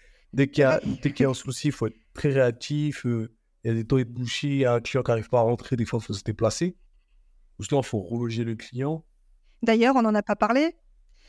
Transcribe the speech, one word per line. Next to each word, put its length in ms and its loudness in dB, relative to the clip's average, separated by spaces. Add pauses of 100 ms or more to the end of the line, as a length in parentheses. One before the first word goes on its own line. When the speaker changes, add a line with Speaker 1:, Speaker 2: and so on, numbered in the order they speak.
(320)
Speaker 1:
Dès 140 2
qu'il 140 0
y 20 8
a, 160 4 (240)
dès 80 0
qu'il 120 0
y 40 4
a 20 0
un 40 -2
souci, 340 -6
il 60 2
faut 140 -4
être 100 -8 (160)
très 180 -2
réactif. 760 0
Euh, 300 -4 (300)
il 20 -2
y 40 0
a 20 0
des 120 -2
toilettes 280 0
bouchées, 340 -6
il 120 0
y 60 4
a 100 4
un 40 0
client 240 -2
qui 80 0
n'arrive 160 0
pas 120 2
à 20 6
rentrer, 340 0
des 80 -2
fois, 180 -2
il 40 -16
faut 80 -6
se 100 -8
déplacer. 540 -2 (840)
Ou 40 -10
sinon, 180 2
il 40 -8
faut 140 -4
reloger 460 -4
le 100 -4
client. 480 -6 (580)
Speaker 2:
D'ailleurs, 360 4
on 60 4
n'en 120 2
a 80 2
pas 140 -2
parlé, 400 2 (520)